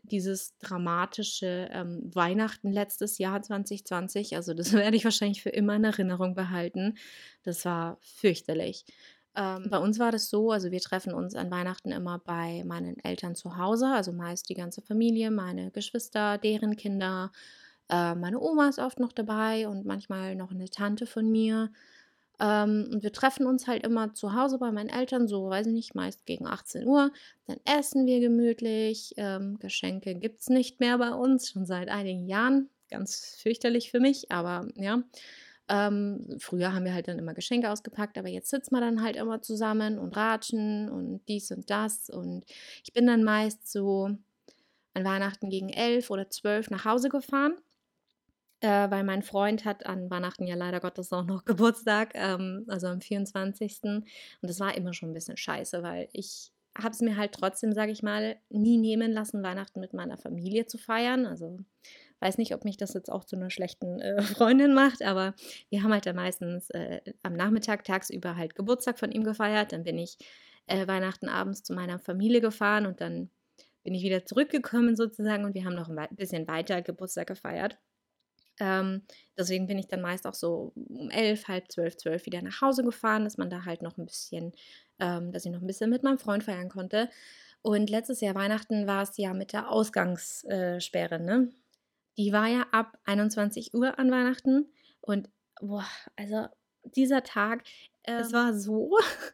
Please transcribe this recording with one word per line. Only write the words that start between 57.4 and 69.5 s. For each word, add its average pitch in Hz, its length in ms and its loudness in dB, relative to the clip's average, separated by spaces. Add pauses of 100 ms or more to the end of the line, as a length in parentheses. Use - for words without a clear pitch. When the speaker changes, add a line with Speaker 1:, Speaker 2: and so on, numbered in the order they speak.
Speaker 1:
sag 214 180 0
ich 214 140 -6
mal, 214 320 -2 (140)
nie 220 280 6
nehmen 226 340 4
lassen, 214 320 -4
Weihnachten 190 360 -6
mit 185 140 -10
meiner 180 240 -6
Familie 190 480 -2
zu 233 120 -12
feiern. 240 480 0
Also 170 320 -10 (600)
weiß 190 180 2
nicht, 220 180 0
ob - 80 -10
mich 202 140 -4
das 196 160 -6
jetzt - 180 -6
auch 190 140 -6
zu - 100 -10
einer 185 140 -6
schlechten, 180 500 -6
äh, 202 220 0
<laughs> - 0 -
Freundin 240 520 8
macht, 269 300 6
aber 190 320 0 (340)
wir 202 140 0
haben 220 80 6
halt 202 140 2
dann 180 100 0
meistens, 180 540 -4
äh, - 320 -6 (200)
am 180 120 -4
Nachmittag 208 500 2
tagsüber 180 540 -2
halt 165 180 -6
Geburtstag 240 420 0
von 214 140 -4
ihm 220 140 0
gefeiert. 214 480 0